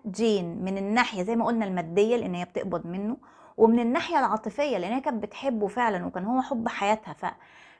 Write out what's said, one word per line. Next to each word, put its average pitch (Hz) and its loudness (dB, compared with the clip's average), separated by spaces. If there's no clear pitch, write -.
جين 185 0
من 190 -2
الناحية 208 0
زي 226 0
ما 233 2
قلنا 226 0
المادية، 185 2
لأن 185 -4
هي 175 -4
بتقبض 175 -4
منه، 202 -4
ومن 226 8
الناحية 285 0
العاطفية، 226 0
لأن 180 -2
هي 254 -2
كانت 247 -4
بتحبه 220 -2
فعلًا 190 0
وكان 180 -6
هو 254 0
حب 233 -4
حياتها. 208 -2
ف-، 175 -6